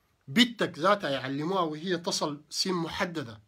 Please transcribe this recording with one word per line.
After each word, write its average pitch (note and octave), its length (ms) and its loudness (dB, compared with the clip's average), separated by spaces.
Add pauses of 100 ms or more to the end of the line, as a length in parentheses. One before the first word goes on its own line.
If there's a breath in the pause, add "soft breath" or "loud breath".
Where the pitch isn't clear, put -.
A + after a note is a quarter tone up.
(280 soft breath)
بنتك D#3 500 2
ذاتها F#3+ 320 2
يعلموها C#3 500 0
وهي D#3+ 360 -2
تصل D#3 440 -2 (100)
سن - 220 -2
محددة، D#3+ 760 -4